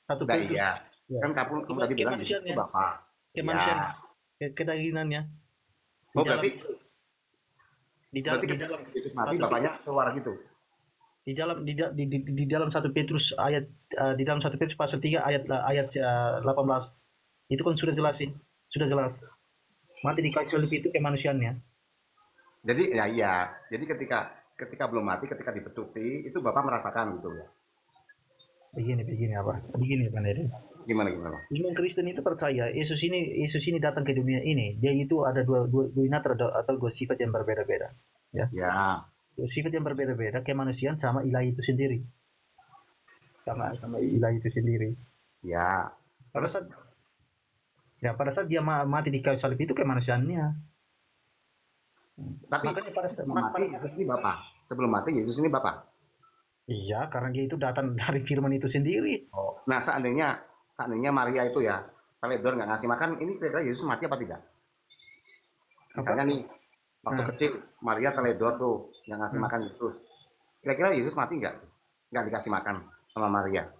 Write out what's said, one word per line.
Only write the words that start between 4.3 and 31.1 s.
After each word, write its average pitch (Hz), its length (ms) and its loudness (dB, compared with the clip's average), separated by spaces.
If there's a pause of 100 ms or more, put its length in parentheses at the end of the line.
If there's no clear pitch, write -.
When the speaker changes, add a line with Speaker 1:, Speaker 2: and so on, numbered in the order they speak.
Speaker 1:
Ke-, 143 160 -6
kedagingannya. 156 680 -2
Di - 920 -18
Speaker 2:
Oh, 147 80 4
Speaker 1:
dalam, - 120 4
Speaker 2:
berarti, - 160 2 (1600)
Speaker 1:
di 135 120 -6
dalam, 151 140 -2
Speaker 2:
berarti - 120 0
Speaker 1:
di 147 40 -2
Speaker 2:
ketika 147 160 -2
Speaker 1:
dalam 160 220 -6
Speaker 2:
Yesus 131 240 -6
mati, 117 160 0
Speaker 1:
satu 170 140 0
Speaker 2:
Bapaknya 120 280 2 (120)
keluar 135 300 0
gitu? 123 200 -4 (880)
Speaker 1:
Di 139 120 -8
dalam, 160 280 -2
di 151 140 -4
da-, 165 160 0
di, 147 160 -2
di, 139 140 0
di, 139 140 -4
di 143 120 2
dalam 156 220 2
satu 156 200 2
Petrus 151 460 0
ayat, 143 300 2 (280)
eh, 135 220 2
di 131 80 0
dalam 147 160 2
satu 143 180 -2
Petrus 160 180 0
pasal 143 240 -2
tiga 240 240 2
ayat, 139 220 2
eh, 135 220 0
ayat, 139 260 2
eh, 135 100 0 (360)
delapan 135 280 2
belas. 131 280 0 (520)
Itu 139 160 0
kan 170 120 2
sudah 160 180 0
jelas 151 240 2
sih. 139 140 -4 (360)
Sudah 147 200 0
jelas. 135 360 0 (760)
Mati 156 220 0
di 156 100 2
kayu 147 180 0
salib 151 220 2
itu 151 180 0
kemanusiaannya. 139 640 0 (1080)
Speaker 2:
Jadi, 123 280 2
ya, 110 160 4
iya. 107 280 2 (340)
Jadi 120 180 -6
ketika, 127 400 -2 (280)
ketika - 320 -6
belum 113 180 0
mati, 95 220 -2
ketika - 240 -6
dipecuti, 113 720 -8
itu 156 140 -6
Bapak 127 260 2
merasakan 113 520 -2
gitu 87 160 -8
ya? 82 140 -12 (1300)
Speaker 1:
Begini, 117 300 -2
begini 113 300 -2
apa? 101 300 -2 (100)
Begini, 127 340 2
Pak 107 140 -2
Neri. 104 240 0 (400)
Speaker 2:
Gimana, 107 240 2
gimana, 87 240 -4